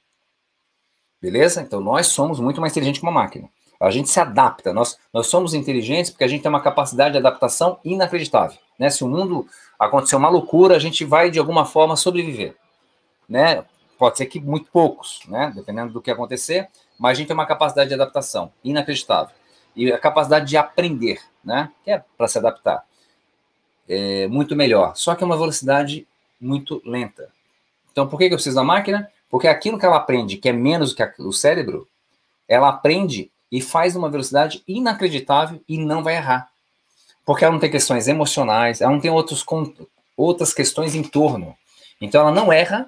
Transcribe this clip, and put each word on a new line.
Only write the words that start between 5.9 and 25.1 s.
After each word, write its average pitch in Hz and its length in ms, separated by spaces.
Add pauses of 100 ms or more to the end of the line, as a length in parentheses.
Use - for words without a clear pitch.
porque - 140
a - 20
gente 143 140
tem 156 80
uma 143 120
capacidade 139 520
de 143 40
adaptação 131 680
inacreditável, 165 760 (200)
né? 139 120
Se - 160
o - 20
mundo 175 400 (320)
acontecer 135 380
uma 147 120
loucura, 180 460
a 151 40
gente 160 260
vai, 165 260
de 160 80
alguma 135 260
forma, 160 300
sobreviver, 165 600 (720)
né? 131 360 (340)
Pode 123 200
ser 131 80
que 160 140
muito 143 300
poucos, - 580
né? 127 280
Dependendo 110 380
do 117 80
que 127 100
acontecer, 123 560 (320)
mas 123 120
a - 40
gente 147 120
tem 160 60
uma 156 120
capacidade 143 420
de 135 80
adaptação 131 560 (120)
inacreditável. 135 680 (420)
E 120 160
a 117 60
capacidade 151 480
de 143 120
aprender, 147 640 (220)
né? 143 280 (120)
Que 202 80
é 196 120 (140)
pra 117 100
se - 100
adaptar. - 460 (1040)
É 98 400
muito 143 280
melhor. 113 400
Só 170 200